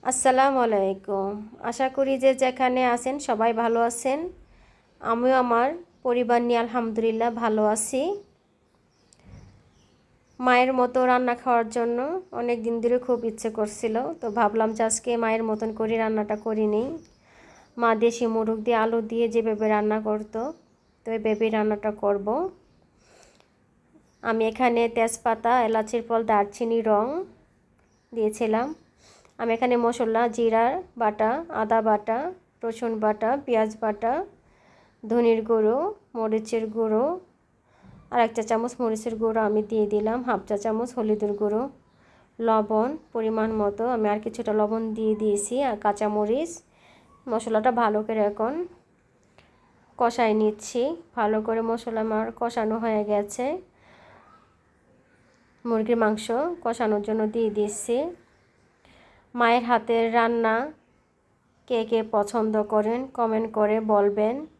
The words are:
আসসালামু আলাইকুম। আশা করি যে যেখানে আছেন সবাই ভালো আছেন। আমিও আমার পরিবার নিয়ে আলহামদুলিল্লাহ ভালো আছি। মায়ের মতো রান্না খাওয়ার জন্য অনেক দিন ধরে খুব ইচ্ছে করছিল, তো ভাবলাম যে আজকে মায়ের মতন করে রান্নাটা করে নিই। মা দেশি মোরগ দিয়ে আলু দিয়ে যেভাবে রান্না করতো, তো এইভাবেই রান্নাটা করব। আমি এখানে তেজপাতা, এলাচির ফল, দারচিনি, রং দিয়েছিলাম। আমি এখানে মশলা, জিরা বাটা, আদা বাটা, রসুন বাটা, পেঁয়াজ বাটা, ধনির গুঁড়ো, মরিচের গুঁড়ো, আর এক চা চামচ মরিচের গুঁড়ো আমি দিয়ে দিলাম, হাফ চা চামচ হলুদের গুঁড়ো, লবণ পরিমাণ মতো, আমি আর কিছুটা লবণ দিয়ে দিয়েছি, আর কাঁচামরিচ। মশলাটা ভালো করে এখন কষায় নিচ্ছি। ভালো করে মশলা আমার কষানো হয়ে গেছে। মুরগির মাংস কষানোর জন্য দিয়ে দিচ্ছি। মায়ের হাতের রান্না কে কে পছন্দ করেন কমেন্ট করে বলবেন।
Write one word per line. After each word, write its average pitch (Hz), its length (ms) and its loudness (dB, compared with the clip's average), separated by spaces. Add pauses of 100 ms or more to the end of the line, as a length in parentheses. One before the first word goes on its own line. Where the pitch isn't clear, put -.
আসসালামু 262 560 4
আলাইকুম। 202 880 0 (140)
আশা 262 260 -2
করি 269 300 0
যে 262 160 6
যেখানে 254 520 2
আছেন 247 320 0
সবাই 233 340 2
ভালো 226 280 2
আছেন। 247 380 0 (800)
আমিও 240 340 2
আমার 247 340 4 (340)
পরিবার 240 400 2
নিয়ে 240 160 2
আলহামদুলিল্লাহ 226 720 0
ভালো 226 340 0
আছি। 220 380 0 (2500)
মায়ের 254 320 4
মতো 247 340 2
রান্না 247 280 2
খাওয়ার 240 340 2
জন্য 233 300 -2 (340)
অনেক 240 300 -2
দিন 233 180 -2
ধরে 240 180 2
খুব 247 260 -2
ইচ্ছে 220 260 -4
করছিল, 220 640 -4
তো 240 160 -8
ভাবলাম 220 420 2
যে 220 100 -2
আজকে 226 340 -2
মায়ের 226 280 0
মতন 220 280 -2
করে 220 240 -2
রান্নাটা 220 400 0
করে 220 300 -2
নিই। 240 320 0 (800)
মা 233 180 2
দেশি 233 320 0
মোরগ 226 320 0
দিয়ে 226 180 0
আলু 226 240 2
দিয়ে 226 280 -2
যেভাবে 220 400 0
রান্না 214 320 2
করতো, 214 520 -4 (520)
তো - 80 -10
এইভাবেই 220 380 0
রান্নাটা 214 400 0
করব। 208 600 -2 (1700)
আমি 226 220 0
এখানে 233 440 2
তেজপাতা, 233 640 0 (100)
এলাচির 220 400 -2
ফল, 233 220 0
দারচিনি, 220 560 0
রং 214 260 2 (1080)
দিয়েছিলাম। 220 520 0 (720)
আমি 233 160 -2
এখানে 247 220 2
মশলা, 233 520 0
জিরা 233 540 2 (140)
বাটা, 214 340 0 (180)
আদা 220 340 0
বাটা, 220 360 0 (460)
রসুন 226 340 -4
বাটা, 214 380 0
পেঁয়াজ 220 440 0
বাটা, 220 320 -2 (920)
ধনির 233 360 4
গুঁড়ো, 220 360 2 (360)
মরিচের 220 520 -2
গুঁড়ো, 226 540 0 (880)
আর - 100 2
এক 226 140 2
চা 233 80 -4
চামচ 226 380 -2
মরিচের 226 360 -2
গুঁড়ো 220 260 0
আমি 214 200 2
দিয়ে 214 240 0
দিলাম, 214 360 0
হাফ 233 240 0
চা 208 120 -2
চামচ 226 360 -2
হলুদের 214 380 0
গুঁড়ো, 208 300 0 (760)
লবণ 220 580 2 (160)
পরিমাণ 220 400 0
মতো, 208 360 0
আমি 226 200 0
আর 208 120 0
কিছুটা 214 320 -6
লবণ 214 300 0 (120)
দিয়ে 220 200 0
দিয়েছি, 208 480 -2
আর 247 140 -2
কাঁচামরিচ। 214 720 0 (800)
মশলাটা 220 440 0
ভালো 220 300 2
করে 220 180 -2
এখন 208 340 0 (1400)
কষায় 233 360 2
নিচ্ছি। 220 600 0 (200)
ভালো 214 260 0
করে 226 180 -2
মশলা 226 400 -4
আমার 220 260 -2 (100)
কষানো 233 420 -2
হয়ে 220 260 -2
গেছে। 208 420 -2 (2250)
মুরগির 226 300 0
মাংস 214 300 0 (360)
কষানোর 214 400 -2
জন্য 220 240 -2
দিয়ে 220 240 -2
দিচ্ছি। 208 460 -4 (1400)
মায়ের 240 300 4
হাতের 233 400 2 (100)
রান্না 233 400 2 (1120)
কে 226 180 -2
কে 226 260 0
পছন্দ 214 520 0
করেন 220 440 0
কমেন্ট 226 460 -2
করে 214 280 2
বলবেন। 214 640 2 (140)